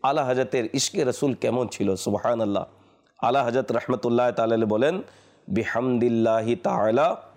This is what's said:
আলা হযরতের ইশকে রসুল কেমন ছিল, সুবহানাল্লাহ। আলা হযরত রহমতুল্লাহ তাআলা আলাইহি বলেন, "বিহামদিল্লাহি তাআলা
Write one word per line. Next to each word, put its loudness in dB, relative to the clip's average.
আলা 0
হযরতের 0
ইশকে -2
রসুল 0
কেমন -2
ছিল, -2
সুবহানাল্লাহ। -2
আলা 2
হযরত 0
রহমতুল্লাহ 0
তাআলা 0
আলাইহি 2
বলেন, 2
"বিহামদিল্লাহি 0
তাআলা 0